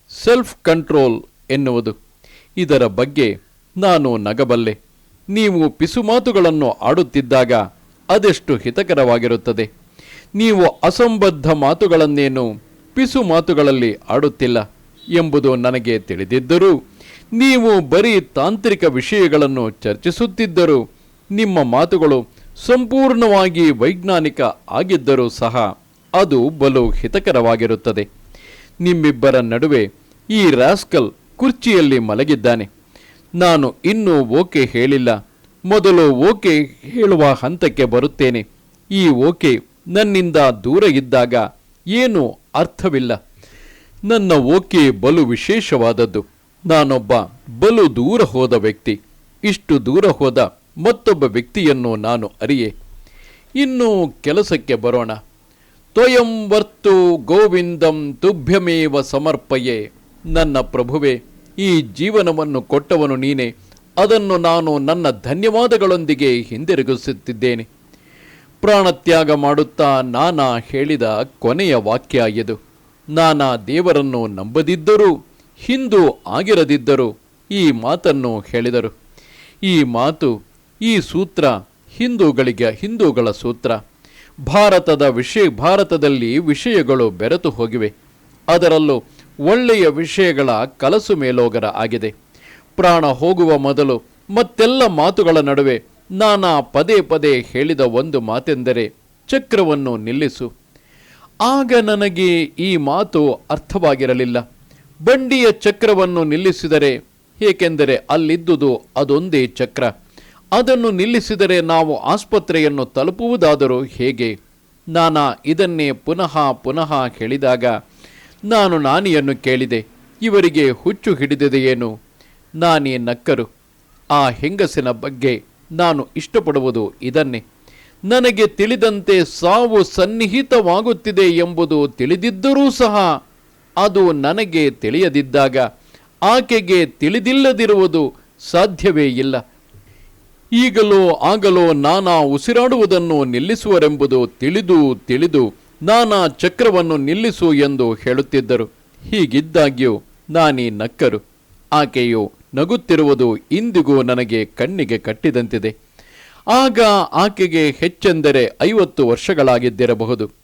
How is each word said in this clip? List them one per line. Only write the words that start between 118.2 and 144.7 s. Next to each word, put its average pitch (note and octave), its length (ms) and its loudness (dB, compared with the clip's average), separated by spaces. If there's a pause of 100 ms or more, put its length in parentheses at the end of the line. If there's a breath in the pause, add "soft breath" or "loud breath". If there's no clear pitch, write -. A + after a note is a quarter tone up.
ನಾನು G3+ 340 0
ನಾನಿಯನ್ನು D3 560 0
ಕೇಳಿದೆ, B2+ 500 -4 (360)
"ಇವರಿಗೆ F3 480 2
ಹುಚ್ಚು F#3 460 -4
ಹಿಡಿದಿದೆಯೇನು?" C3 840 -2 (560 soft breath)
ನಾನಿ D#3 420 0
ನಕ್ಕರು. A#2+ 520 -4 (640)
ಆ C#3+ 180 2
ಹೆಂಗಸಿನ D3+ 640 -4
ಬಗ್ಗೆ B2+ 520 -4 (280)
ನಾನು D#3+ 440 -2
ಇಷ್ಟಪಡುವುದು C3 840 -2
ಇದನ್ನೇ. B2+ 420 -4 (600 soft breath)
ನನಗೆ A3 440 2
ತಿಳಿದಂತೆ G3+ 800 0
ಸಾವು G#3+ 580 2
ಸನ್ನಿಹಿತವಾಗುತ್ತಿದೆ G#3+ 1400 0
ಎಂಬುದು E3+ 640 2
ತಿಳಿದಿದ್ದರೂ G3 840 0
ಸಹ G#3 540 0 (520)
ಅದು F#3+ 340 2
ನನಗೆ D#3 600 -2
ತಿಳಿಯದಿದ್ದಾಗ C3+ 840 0 (640 soft breath)
ಆಕೆಗೆ G3 640 2
ತಿಳಿದಿಲ್ಲದಿರುವುದು G3+ 1300 0 (380 soft breath)
ಸಾಧ್ಯವೇ E3+ 560 0
ಇಲ್ಲ. B2+ 420 -4 (1040 soft breath)
ಈಗಲೋ G3+ 640 2
ಆಗಲೋ F#3 580 2
ನಾನಾ E3 460 2
ಉಸಿರಾಡುವುದನ್ನು F3 1080 2
ನಿಲ್ಲಿಸುವರೆಂಬುದು C#3+ 1040 0
ತಿಳಿದು D#3+ 680 0 (120)